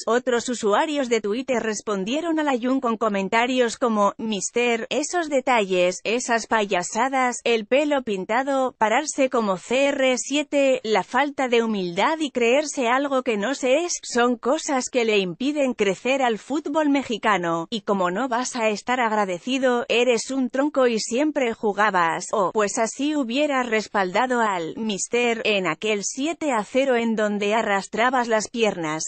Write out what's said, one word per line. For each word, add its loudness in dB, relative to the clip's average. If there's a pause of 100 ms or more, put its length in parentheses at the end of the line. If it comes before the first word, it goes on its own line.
otros 0
usuarios 0
de 2
Twitter -2
respondieron -2
a 0
Layún 0
con 0
comentarios 0
como, 2
"Mister, -2
esos -2
detalles, 2
esas -2
payasadas, 0
el 0
pelo 2
pintado, -2
pararse 2
como 0
C 0
R 2
siete, 0
la 2
falta 0
de 2
humildad 0
y -2
creerse 0
algo 0
que -2
no -2
se 0
es, -6
son 0
cosas -2
que 0
le 2
impiden -2
crecer 0
al 2
fútbol -2
mexicano, 0
y -4
como 0
no -2
vas -4
a 0
estar -2
agradecido, 0
eres 2
un 0
tronco 2
y 2
siempre 0
jugabas, 0
o, 0
pues 0
así -2
hubiera 0
respaldado 0
al -2
Mister -2
en 0
aquel -2
siete -4
a 0
cero 2
en 0
donde 0
arrastrabas 0
las 0
piernas, -2